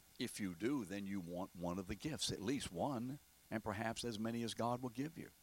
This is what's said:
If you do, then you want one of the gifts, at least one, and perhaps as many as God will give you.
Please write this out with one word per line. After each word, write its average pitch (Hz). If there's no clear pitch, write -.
If 120
you 92
do, 113
then 98
you 98
want 87
one 87
of 90
the 107
gifts, 135
at -
least 131
one, 127
and 110
perhaps 113
as 113
many 113
as 110
God 120
will 127
give 139
you. 139